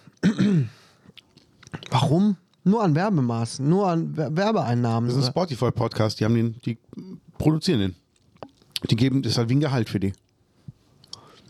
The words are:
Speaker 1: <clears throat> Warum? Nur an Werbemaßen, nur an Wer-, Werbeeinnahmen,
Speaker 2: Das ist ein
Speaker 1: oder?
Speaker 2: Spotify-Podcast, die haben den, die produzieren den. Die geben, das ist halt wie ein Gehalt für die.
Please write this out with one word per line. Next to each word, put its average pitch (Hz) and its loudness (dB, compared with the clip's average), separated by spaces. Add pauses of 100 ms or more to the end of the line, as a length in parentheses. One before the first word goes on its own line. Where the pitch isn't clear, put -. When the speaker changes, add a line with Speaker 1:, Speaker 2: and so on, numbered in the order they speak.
(220)
Speaker 1:
<clears throat> 214 4 (1600)
Warum? 175 2 (280)
Nur 214 4
an 170 2
Werbemaßen, 131 -2
nur 185 2
an 165 -2
Wer-, 156 -4
Werbeeinnahmen, 120 0
Speaker 2:
Das 123 0
ist 139 2
ein 123 0
Speaker 1:
oder? 180 0
Speaker 2:
Spotify-Podcast, 113 -2
die 107 2
haben 117 4
den, 113 0 (100)
die 117 -6 (600)
produzieren 156 2
den. 95 -2 (920)
Die 117 4
geben, 131 2
das 110 -2
ist - 0
halt 117 0
wie 127 2
ein 143 4
Gehalt 135 0
für 107 -2
die. 95 0 (1400)